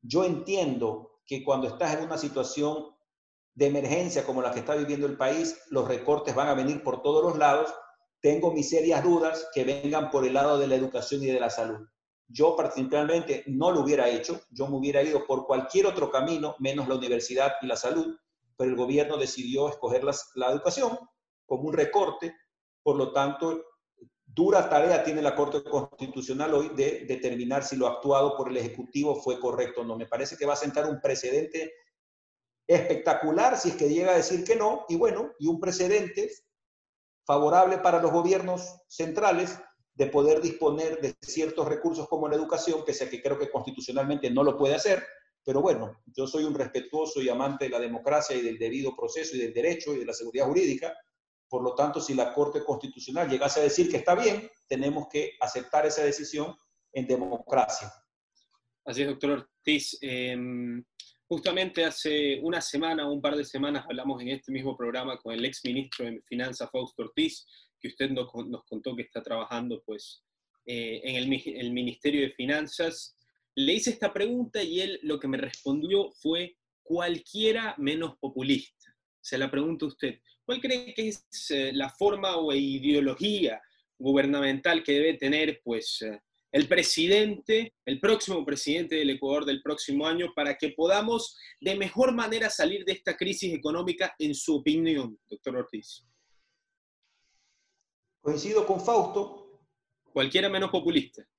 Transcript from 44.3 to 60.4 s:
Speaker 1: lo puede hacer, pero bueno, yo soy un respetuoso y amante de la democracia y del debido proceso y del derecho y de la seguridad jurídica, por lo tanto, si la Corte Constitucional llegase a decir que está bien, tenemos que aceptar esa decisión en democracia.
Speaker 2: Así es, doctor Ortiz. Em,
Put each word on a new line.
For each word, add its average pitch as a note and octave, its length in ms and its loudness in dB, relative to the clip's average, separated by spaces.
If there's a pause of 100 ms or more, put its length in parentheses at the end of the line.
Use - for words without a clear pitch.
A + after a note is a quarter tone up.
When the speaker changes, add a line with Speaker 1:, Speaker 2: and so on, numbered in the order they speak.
Speaker 1:
lo C#3 120 4
puede C#3+ 200 4
hacer, G3 280 2 (400)
pero C3+ 180 0
bueno, A2+ 440 0
yo C3+ 220 -6
soy D#3 160 -2
un D3+ 100 -2
respetuoso C#3+ 680 -4
y B2+ 80 2
amante C3+ 360 -2
de B2+ 60 -4
la A#2+ 80 -2
democracia B2+ 560 0
y B2 60 0
del A2+ 180 -4
debido C3 360 -2
proceso C3+ 400 -6
y B2+ 40 -4
del A#2 140 -4
derecho D3+ 420 -2
y B2+ 40 -4
de A#2+ 60 -6
la A2+ 80 -6
seguridad A#2 320 -2
jurídica, D3+ 480 0 (560)
por B2 140 -2
lo B2 120 0
tanto, D3 260 0
si C#3 120 -4
la B2+ 200 0
Corte D3 300 0
Constitucional C3+ 680 -4
llegase C#3 300 2
a D3+ 40 4
decir D3 260 4
que D3+ 80 0
está F3 180 4
bien, G#3 340 0 (180)
tenemos C#3 420 -2
que D3+ 300 -4
aceptar C3 460 0
esa D3+ 180 0
decisión D3 520 -2 (360)
en C3 160 -6
democracia. A#2 840 0 (920)
Speaker 2:
Así B2+ 160 -4
es, C#3+ 60 0
doctor C#3+ 240 -2
Ortiz. - 720 -2
Em, B2 840 -6 (440)